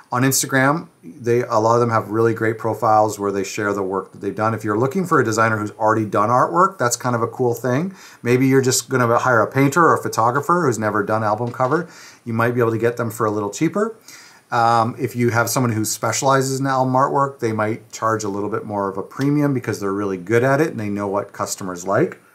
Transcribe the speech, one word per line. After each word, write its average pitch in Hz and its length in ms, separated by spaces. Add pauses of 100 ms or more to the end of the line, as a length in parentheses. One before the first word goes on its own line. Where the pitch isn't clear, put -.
(120)
on 123 120
Instagram. 135 640 (160)
They, 120 400
a 117 140
lot 113 180
of 120 60
them 120 80
have 107 200
really 113 240
great 110 240
profiles 107 600
where 101 120
they 98 120
share 101 300
the 98 100
work 95 280
that - 100
they've 101 140
done. 110 180
If 110 100
you're 107 140
looking 139 280
for 160 140
a 117 60
designer 110 320
who's 104 140
already 110 340
done 104 240
artwork, 170 480
that's 120 180
kind 123 200
of 113 60
a 113 60
cool 120 260
thing. 135 400 (300)
Maybe 127 240
you're 135 140
just 123 280
gonna 120 280
hire 120 240
a 101 60
painter 139 380
or 123 100
a - 60
photographer 139 640
who's 113 140
never 107 240
done 107 200
album 110 280
cover. 151 360 (360)
You 117 100
might 117 220
be 123 60
able 113 100
to 113 60
get 117 200
them 117 140
for 113 140
a 104 60
little 104 180
cheaper. 202 460 (560)
Um, 117 460
if 127 180
you 120 140
have 113 180
someone 123 260
who 110 120
specializes 135 760
in 135 60
album 131 280
artwork, 139 440
they 113 140
might 107 400
charge 110 320
a 104 60
little 101 200
bit 110 160
more 101 240
of 95 80
a 95 60
premium 143 500
because 113 260
they're 98 140
really 98 240
good 107 260
at 139 160
it 160 120
and 117 80
they 104 100
know 101 160
what 101 280
customers 92 520
like. 117 340 (160)